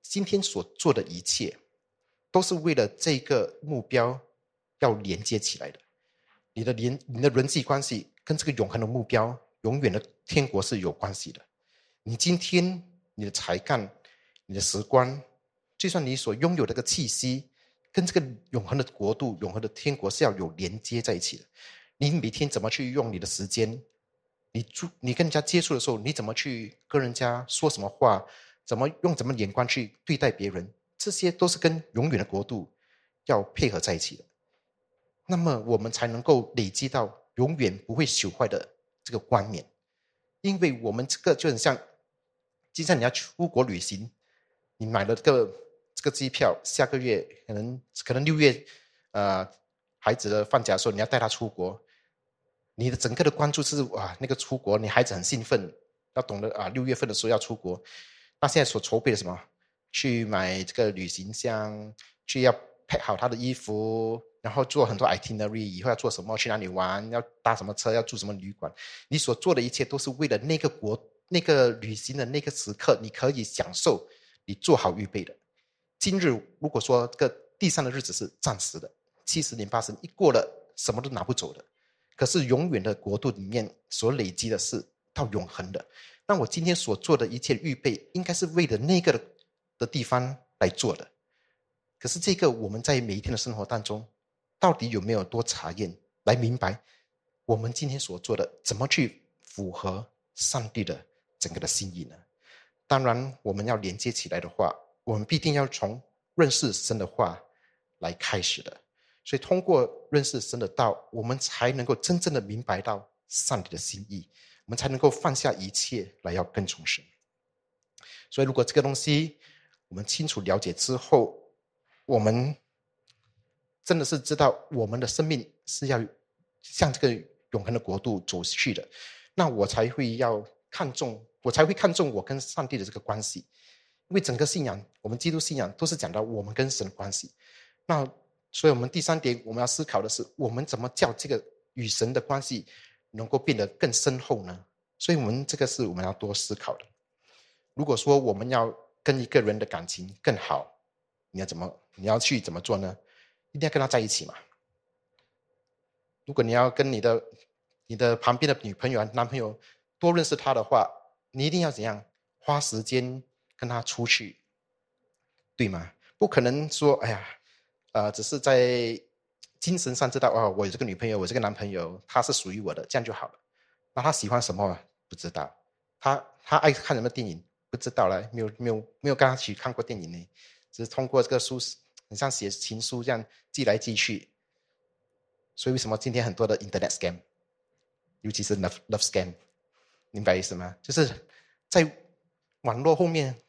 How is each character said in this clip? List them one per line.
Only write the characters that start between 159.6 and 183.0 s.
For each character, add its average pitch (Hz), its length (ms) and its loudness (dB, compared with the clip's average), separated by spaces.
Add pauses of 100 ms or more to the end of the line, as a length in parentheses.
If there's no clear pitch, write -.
多 170 140 4
认 165 120 4
识 151 100 -2
他 135 180 2
的 120 80 2
话， 120 300 4 (400)
你 135 160 -2
一 156 40 0
定 180 100 2
要 160 100 2
怎 107 140 -6
样？ 104 200 -6 (360)
花 147 200 2
时 113 220 -2
间 127 400 -2 (380)
跟 123 80 -6
他 120 140 -4
出 - 240 -4
去， 107 320 0 (1160)
对 113 140 2
吗？ 85 240 -8 (240)
不 208 100 4
可 151 140 4
能 143 320 2
说， 143 220 4 (100)
哎 117 60 0
呀， 104 180 -4 (640)
呃， 104 180 0
只 107 120 -6
是 139 180 -4
在 123 580 4 (600)
精 175 200 0
神 127 160 -2
上 123 160 0
知 139 80 -2
道， 127 140 4
哦， 107 240 2
我 101 80 2
有 95 80 -2
这 - 60 -8
个 135 80 -2
女 95 80 -4
朋 117 120 -4
友， 107 120 0
我 95 60 -2
有 - 20 -2
这 113 80 -4
个 123 60 0
男 104 120 -2
朋 101 180 -8
友， 90 380 -6
他 123 140 4
是 135 100 0
属 - 180 -2
于 101 80 -6
我 95 140 -4
的， 73 140 -8
这 - 120 -2
样 113 60 -4
就 113 80 -8
好 - 160 -8
了。 - 60 -20 (580)
那 127 80 -4
他 147 100 2
喜 127 160 0
欢 120 140 2
什 101 140 -2
么？ 95 240 -2 (280)
不 - 80 -20
知 - 140 -10
道。 80 260 -8 (460)
他， 139 240 2 (180)
他 151 140 4
爱 151 160 6
看 - 240 0
什 113 60 -2
么 120 80 -2
电 117 160 -6
影？ 87 180 -10 (240)
不 - 80 -8
知 120 140 -6
道 98 180 4
了， 95 240 0
没 117 80 -6
有， 107 160 -4
没 120 140 -2
有， 110 60 0 (240)
没 143 100 0
有 131 40 4
跟 135 140 6
他 131 60 0
一 - 20 -4
起 107 160 -6
看 127 180 -6
过 120 140 -4
电 104 180 -8
影 82 80 -12
呢。 87 180 -14 (440)
只 117 100 -8
是 113 80 -8
通 131 160 -2
过 127 160 6
这 - 60 2
个 127 100 4
书， 127 220 -4 (480)
很 107 80 -14
像 139 140 0
写 101 180 -4
情 110 320 -8
书 120 240 -6